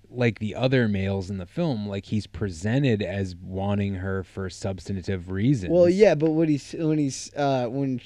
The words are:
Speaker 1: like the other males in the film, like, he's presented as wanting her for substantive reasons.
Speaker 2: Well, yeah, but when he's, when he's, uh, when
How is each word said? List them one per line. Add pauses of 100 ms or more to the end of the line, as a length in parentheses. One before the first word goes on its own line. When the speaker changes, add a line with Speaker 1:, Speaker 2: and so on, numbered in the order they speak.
Speaker 1:
like
the
other
males
in
the
film,
like,
he's
presented
as
wanting
her
for
substantive
reasons.
Speaker 2:
Well,
yeah,
but
when
he's,
when
he's,
uh,
when